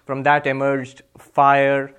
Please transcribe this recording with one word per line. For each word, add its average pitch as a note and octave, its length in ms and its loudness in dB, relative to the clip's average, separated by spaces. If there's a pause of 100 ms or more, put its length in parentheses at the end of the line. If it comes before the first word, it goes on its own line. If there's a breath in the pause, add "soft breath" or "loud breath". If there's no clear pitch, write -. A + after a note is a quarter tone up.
from C3+ 160 -8
that C#3+ 240 0
emerged C3+ 560 -4 (160)
fire, C#3 800 0